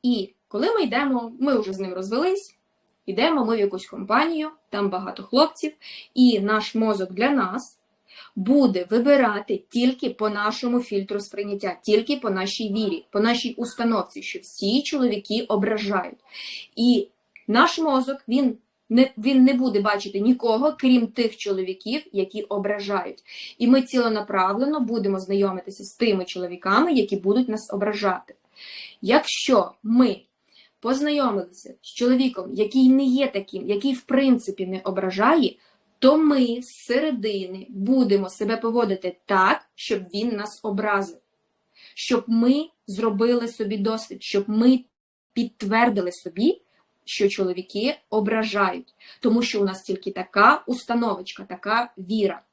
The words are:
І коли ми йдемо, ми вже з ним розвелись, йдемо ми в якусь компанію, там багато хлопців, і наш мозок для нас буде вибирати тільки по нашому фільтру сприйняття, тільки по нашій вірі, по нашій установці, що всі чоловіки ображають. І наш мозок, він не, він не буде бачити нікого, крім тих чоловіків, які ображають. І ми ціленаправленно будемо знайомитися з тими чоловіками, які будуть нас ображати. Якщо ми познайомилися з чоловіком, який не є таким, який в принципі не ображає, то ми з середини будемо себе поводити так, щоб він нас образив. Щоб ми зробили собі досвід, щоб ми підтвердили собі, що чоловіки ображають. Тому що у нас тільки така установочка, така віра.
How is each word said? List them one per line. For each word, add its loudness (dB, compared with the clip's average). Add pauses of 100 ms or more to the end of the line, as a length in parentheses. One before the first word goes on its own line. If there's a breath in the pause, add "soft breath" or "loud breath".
І -2 (160)
коли 0
ми 2
йдемо, -2
ми 2
вже -6
з -8
ним -6
розвелись, -4 (500)
йдемо 0
ми 0
в -2
якусь -2
компанію, -2 (200)
там -2
багато -8
хлопців, 0 (420 loud breath)
і 6
наш -2
мозок 0
для 0
нас -4 (580 loud breath)
буде 2
вибирати 2
тільки 0
по -4
нашому -2
фільтру -6
сприйняття, -8
тільки 2
по -6
нашій -4
вірі, -2
по -2
нашій 0
установці, -4
що -12
всі -2
чоловіки -2
ображають. -2 (580 loud breath)
І 2 (400)
наш 4
мозок, -2
він 0 (300)
не, 4
він 6
не 6
буде 2
бачити -2
нікого, 2
крім 4
тих -2
чоловіків, -4 (100)
які -4
ображають. -6 (360 loud breath)
І 2
ми 6
ціленаправленно 0
будемо -2
знайомитися -2
з -14
тими 0
чоловіками, 0
які 2
будуть 2
нас -6
ображати. -4 (680 loud breath)
Якщо 2 (100)
ми 2 (600 soft breath)
познайомилися -2
з -20
чоловіком, 0
який 4
не 6
є 2
таким, -6
який 0
в -6
принципі 0
не -6
ображає, 0 (440 soft breath)
то 6
ми 2
з -14
середини -4
будемо 2
себе -2
поводити -2 (100)
так, 2 (120)
щоб -4 (120)
він -2
нас -10
образив. -2 (760 soft breath)
Щоб -2
ми 2 (180)
зробили 0
собі -6
досвід, -4
щоб -2
ми 4 (480)
підтвердили 0
собі, 0 (460)
що 0
чоловіки -2 (140)
ображають. -2 (260 loud breath)
Тому 4
що -2
у 2
нас -4
тільки -8
така 2
установочка, -4
така -4
віра. -2 (100)